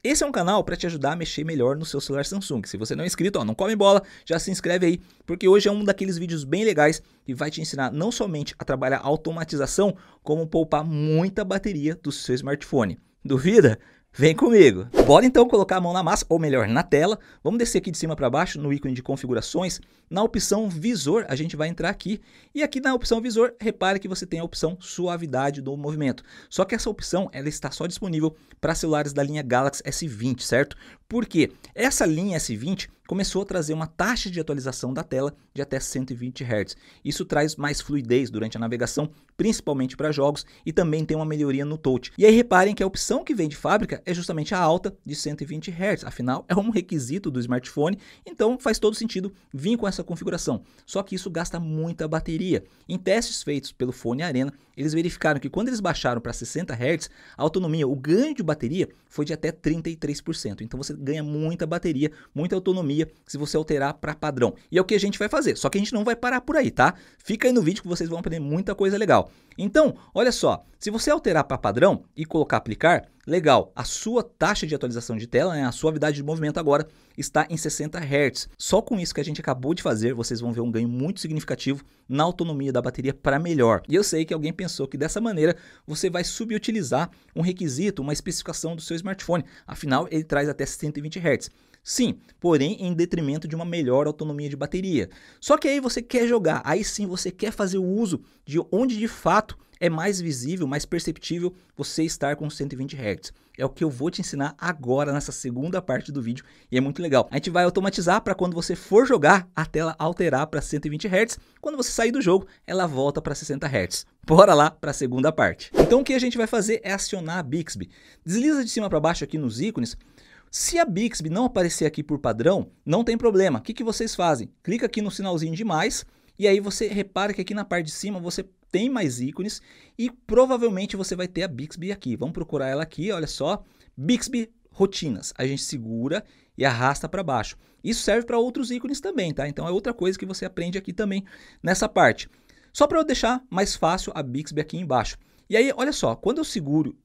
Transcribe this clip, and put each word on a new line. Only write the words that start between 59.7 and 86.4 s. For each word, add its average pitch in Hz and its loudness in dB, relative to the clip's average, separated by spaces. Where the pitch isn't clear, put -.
e 160 -8
três 147 -6
por 160 -8
cento. 104 -8
Então 117 -10
você 139 -8
ganha 147 -4
muita 156 -2
bateria, 156 0
muita 170 -2
autonomia 185 0
se - -12
você 147 -2
alterar 147 0
pra 151 -8
padrão. 131 0
E - 4
é 190 8
o 190 4
que 214 2
a 196 4
gente 202 0
vai 214 0
fazer, 277 2
só 139 0
que - 0
a 202 2
gente 208 -2
não 214 0
vai 233 2
parar 247 -2
por 302 0
aí, 269 4
tá? 123 4
Fica 220 0
aí 254 6
no 240 6
vídeo 180 0
que - -14
vocês 175 -4
vão 170 -6
aprender 165 -6
muita 160 -2
coisa 196 0
legal. 143 4
Então, 214 2
olha 233 2
só, - 2
se 208 -6
você 220 -2
alterar 190 2
pra 131 -2
padrão 117 2
e 160 -6
colocar 156 0
aplicar, 143 2
legal, 147 4
a 123 -8
sua 220 -2
taxa 196 -2
de 151 -4
atualização 120 -6
de 113 -8
tela, 160 2
né, 143 -2
a 123 -2
suavidade 151 0
de 143 -8
movimento 156 -4
agora 147 2
está - 0
em 160 -4
sessenta 151 -6
hertz. 143 0
Só - 2
com 220 -2
isso 170 -4
que 147 -2
a 143 -4
gente 151 -6
acabou 135 -2
de 180 -4
fazer, 120 0
vocês 117 -4
vão 120 -4
ver 117 -2
um 117 -2
ganho 113 0
muito 131 -4
significativo 147 -4
na 139 2
autonomia 165 -2
da 123 2
bateria 127 -4
pra 139 0
melhor. 135 4
E 135 0
eu 202 6
sei 165 0
que 170 -6
alguém 156 -4
pensou 165 -6
que 151 -10
dessa 160 -2
maneira 175 2
você 156 -2
vai 175 -2
subutilizar 214 -2